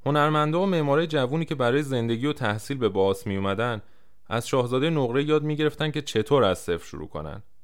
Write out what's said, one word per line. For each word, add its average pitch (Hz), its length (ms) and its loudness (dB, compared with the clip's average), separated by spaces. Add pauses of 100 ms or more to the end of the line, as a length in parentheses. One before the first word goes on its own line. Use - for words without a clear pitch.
هنرمندا 151 560 2
و 196 40 2
معمارای 160 420 2
جوونی 151 380 0
که 160 100 -4
برای 131 260 2
زندگی 120 460 0
و 151 60 0
تحصیل 113 440 -4
به 117 120 2
باز 98 380 2
می‌اومدن، 101 540 -2 (460)
از 117 200 -2
شاهزاده 131 420 2
نقره‌ای 139 360 2
یاد 151 180 2
می‌گرفتن 151 480 0
که 151 100 -4
چطور 131 420 2
از 92 160 4
صفر 85 260 -4
شروع - 220 -12
کنن. 78 360 -10 (200)